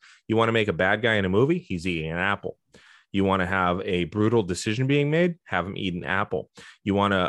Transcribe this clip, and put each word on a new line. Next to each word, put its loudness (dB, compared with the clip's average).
you 0
wanna 4
make 2
a 2
bad 2
guy 2
in 2
a 0
movie, 2
he's -8
eating -4
an -4
apple. -4
You 2
wanna 2
have 0
a -2
brutal 2
decision -4
being 0
made, 0
have -2
him -8
eat -4
an -8
apple. -4
You 0
wanna, 2